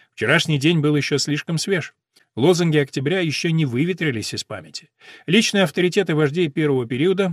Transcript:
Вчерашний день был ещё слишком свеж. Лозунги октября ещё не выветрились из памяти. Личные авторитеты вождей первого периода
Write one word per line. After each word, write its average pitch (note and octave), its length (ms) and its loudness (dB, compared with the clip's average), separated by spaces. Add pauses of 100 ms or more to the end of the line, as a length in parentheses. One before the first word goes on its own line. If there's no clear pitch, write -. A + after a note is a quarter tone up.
(140)
Вчерашний D3+ 440 0
день D#3 220 2
был D3+ 160 2
ещё C#3+ 220 0
слишком D3 400 -4
свеж. F#3 360 -4 (420)
Лозунги D#3+ 420 2
октября D3 420 -2
ещё E3+ 300 -2
не D#3+ 160 2
выветрились C#3 680 -2
из G#2+ 100 -8
памяти. E2+ 460 -14 (380)
Личные G3+ 360 2
авторитеты F3+ 520 0
вождей D#3 340 0
первого C#3 360 0
периода F3 480 0